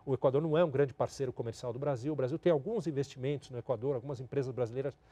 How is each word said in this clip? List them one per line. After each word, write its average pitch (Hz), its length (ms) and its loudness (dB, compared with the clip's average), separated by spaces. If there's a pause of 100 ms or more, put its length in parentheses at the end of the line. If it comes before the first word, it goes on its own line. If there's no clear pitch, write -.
O 139 80 -2
Equador 135 280 4
não 160 160 2
é 175 60 8
um 170 60 6
grande 139 240 4
parceiro 123 380 -2
comercial 117 400 -6
do 117 80 -8
Brasil. 139 320 -2
O 156 40 -4
Brasil 131 220 0
tem 175 140 4
alguns 160 340 0
investimentos 139 640 -4
no 123 80 -10
Equador, 123 380 -2
algumas 131 240 -8
empresas 131 340 -4
brasileiras 127 400 -4 (180)